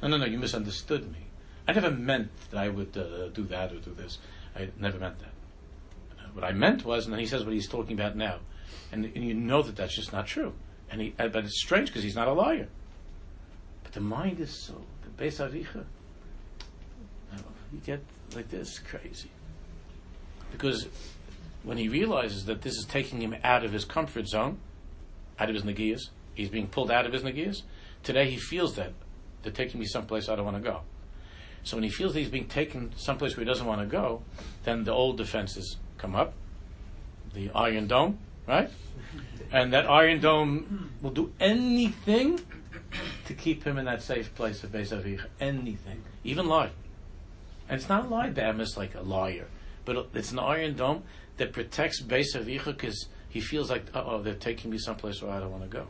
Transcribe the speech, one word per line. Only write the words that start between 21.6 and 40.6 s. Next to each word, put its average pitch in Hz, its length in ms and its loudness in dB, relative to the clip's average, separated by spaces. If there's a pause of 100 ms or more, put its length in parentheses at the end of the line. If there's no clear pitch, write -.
when 117 140 -4
he 110 100 2
realizes 123 560 2
that 104 180 -2
this 127 140 -4
is 107 80 -4
taking 135 360 -2
him 113 220 -2
out 123 220 6
of 104 80 0
his 104 120 0
comfort 143 440 -2
zone, 110 300 2 (800)
out 107 100 2
of 113 60 2
his 101 100 -2
nagias, 107 460 0 (240)
he's 101 160 -2
being 110 180 -2
pulled 123 220 2
out 120 160 8
of 120 60 -2
his 127 100 0
nagias. 151 400 -2 (400)
Today 131 280 6
he 127 60 -2
feels 170 400 0
that 92 160 -4 (500)
they're 107 80 -4
taking 123 300 -2
me 107 60 -2
someplace 107 420 -2
I 110 80 2
don't 101 80 0
wanna 101 160 0
go. 104 220 -2 (840)
So - 120 -4
when 110 80 2
he 107 60 2
feels 175 220 2
that 151 80 2
he's 135 80 2
being 120 200 -2
taken 139 480 0
someplace 139 400 0
where 117 80 -2
he 113 60 2
doesn't 123 160 2
wanna 104 200 2
go, 120 360 2 (420)
then 117 200 2
the 110 80 2
old 127 240 6
defenses 101 640 -2 (200)
come 95 160 -2
up, 120 200 4 (1000)
the 101 220 -4
Iron 110 320 6
Dome, 147 320 6 (280)
right? 285 240 6 (800)
And 127 220 6
that 139 160 8
Iron 160 320 12
Dome 151 680 6 (100)